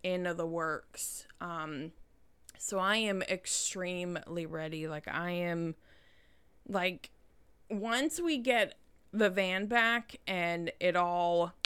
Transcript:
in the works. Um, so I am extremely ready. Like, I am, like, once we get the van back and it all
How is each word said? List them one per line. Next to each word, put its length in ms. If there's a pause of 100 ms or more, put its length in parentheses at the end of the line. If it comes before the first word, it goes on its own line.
in 220
the 220
works. 800 (140)
Um, 520 (640)
so 200
I 180
am 260
extremely 1200
ready. 420
Like, 180
I 260
am, 440 (880)
like, 440 (600)
once 500
we 180
get 360 (380)
the 180
van 360
back 500 (100)
and 540
it 160
all 560 (140)